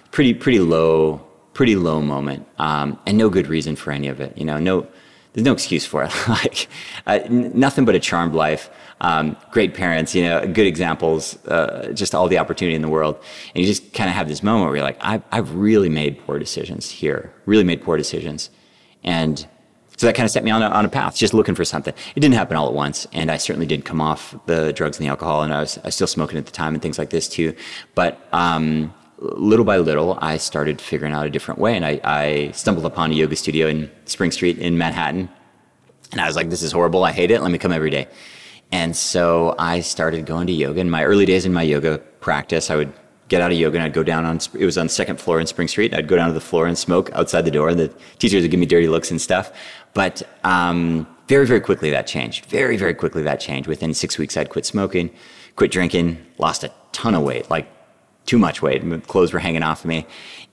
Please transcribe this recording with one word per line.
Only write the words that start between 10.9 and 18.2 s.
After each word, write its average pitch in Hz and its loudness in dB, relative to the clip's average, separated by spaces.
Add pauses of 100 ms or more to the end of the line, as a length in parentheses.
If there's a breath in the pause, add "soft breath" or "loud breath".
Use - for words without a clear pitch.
uh, - -2
just - -4
all 87 2
the 87 4
opportunity 82 0
in 78 -2
the 78 -2
world. 78 0 (360 loud breath)
And 87 2
you 92 4
just - -2
kinda 95 -2
have 87 -4
this 76 -6
moment 104 2
where 71 0
you're 71 0
like, 67 -4
"I've, 104 -4 (100)
I've 82 -2
really 101 4
made 76 -2
poor 71 -4
decisions - -8
here, - -4 (140)
really 104 6
made 87 0
poor 82 0
decisions." 78 -6 (520 soft breath)